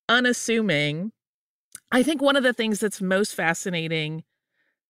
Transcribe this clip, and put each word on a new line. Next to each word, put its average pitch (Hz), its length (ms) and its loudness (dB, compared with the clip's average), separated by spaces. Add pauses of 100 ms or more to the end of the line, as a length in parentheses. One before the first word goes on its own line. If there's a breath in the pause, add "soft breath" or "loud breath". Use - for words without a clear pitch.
(100)
unassuming. 214 1040 0 (800)
I 247 120 4
think 285 180 0
one 277 140 4
of 277 80 4
the 254 80 4
things 220 280 -2
that's 214 200 -4
most 190 360 0
fascinating 160 840 -4 (680)